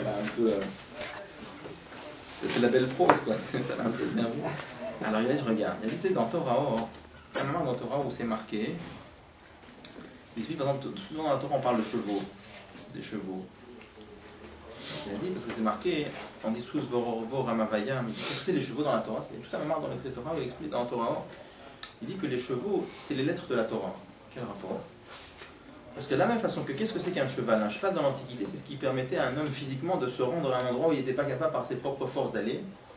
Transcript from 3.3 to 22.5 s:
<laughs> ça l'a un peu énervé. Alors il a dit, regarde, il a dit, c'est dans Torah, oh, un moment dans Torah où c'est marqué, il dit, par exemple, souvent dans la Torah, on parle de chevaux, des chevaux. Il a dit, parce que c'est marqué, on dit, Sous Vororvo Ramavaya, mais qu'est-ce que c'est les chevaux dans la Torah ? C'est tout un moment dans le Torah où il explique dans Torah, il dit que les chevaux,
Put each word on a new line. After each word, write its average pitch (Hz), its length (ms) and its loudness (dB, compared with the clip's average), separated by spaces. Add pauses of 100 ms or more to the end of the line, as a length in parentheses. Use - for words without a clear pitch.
<laughs> - 20 4
ça - 400 -2
l'a 113 80 -2
un 113 60 4
peu - 220 0
énervé. 113 200 2 (720)
Alors 110 180 2
il 127 80 4
a 143 40 4
dit, 147 140 2
regarde, 104 340 2
il 110 60 -2
a 123 40 0
dit, 170 80 -4
c'est 190 140 2
dans 113 120 4
Torah, 139 340 2
oh, 113 160 2 (640)
un 135 40 0
moment 160 200 2
dans 165 100 2
Torah 123 260 -2
où 127 100 0
c'est 123 140 -2
marqué, 113 500 0 (1600)
il 113 80 -2
dit, 160 100 -4
par 139 140 2
exemple, 135 300 -2
souvent 156 260 -4
dans 147 100 4
la 131 40 2
Torah, 139 180 2
on 127 40 4
parle 123 180 6
de 107 60 4
chevaux, 101 380 0 (720)
des - 80 -6
chevaux. 95 420 -6 (1600)
Il 98 80 -4
a 101 40 -2
dit, - 120 0
parce 147 160 -2
que 113 80 -2
c'est 110 80 0
marqué, 147 440 2 (380)
on 113 60 2
dit, 117 100 0
Sous 147 200 0
Vororvo 120 600 0
Ramavaya, 113 600 2
mais 113 80 -2
qu'est-ce - 280 -2
que - 40 -4
c'est 185 80 4
les 147 100 4
chevaux 123 200 -2
dans 143 100 4
la 113 80 4
Torah ? 110 220 -2
C'est - 180 -10
tout - 160 -6
un - 40 -2
moment 151 200 0
dans 143 80 -2
le 131 220 -6
Torah 127 240 -4
où 156 40 0
il 127 60 0
explique 120 260 -6
dans 120 140 0
Torah, 120 400 0 (800)
il 117 60 -4
dit 190 80 -4
que 160 100 -2
les 127 120 0
chevaux, 165 480 0 (100)